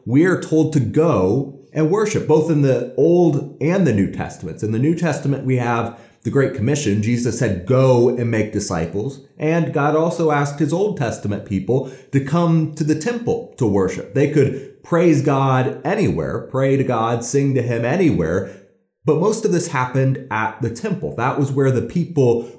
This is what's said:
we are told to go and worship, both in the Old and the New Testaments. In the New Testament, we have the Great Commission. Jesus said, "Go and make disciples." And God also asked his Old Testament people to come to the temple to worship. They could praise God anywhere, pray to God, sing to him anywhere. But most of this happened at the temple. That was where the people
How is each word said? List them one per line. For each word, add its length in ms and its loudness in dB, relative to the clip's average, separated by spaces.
we 200 4
are 160 2
told 320 0
to 60 4
go 800 0
and 180 0
worship, 340 0
both 240 2
in 120 4
the 340 0
Old 640 2
and 260 2
the 80 2
New 160 2
Testaments. 540 -10
In 80 -2
the 80 -2
New 160 2
Testament, 500 -2
we 120 0
have 420 -2
the 80 -4
Great 220 2
Commission. 480 0
Jesus 360 -2
said, 280 -2
"Go 440 4
and 220 -2
make 200 0
disciples." 760 -6
And 360 0
God 220 0
also 360 0
asked 280 -2
his 140 0
Old 240 -2
Testament 480 -4
people 460 -2
to 120 2
come 520 2
to 80 -4
the 160 -2
temple 580 -4
to 80 0
worship. 480 0
They 180 0
could 520 -2
praise 380 2
God 640 0
anywhere, 640 -2
pray 260 2
to 60 0
God, 400 0
sing 320 0
to 60 2
him 240 -2
anywhere. 720 0
But 160 2
most 260 0
of 60 2
this 180 0
happened 600 0
at 320 -4
the 80 -2
temple. 460 -6
That 240 -2
was 120 0
where 200 2
the 100 0
people 640 0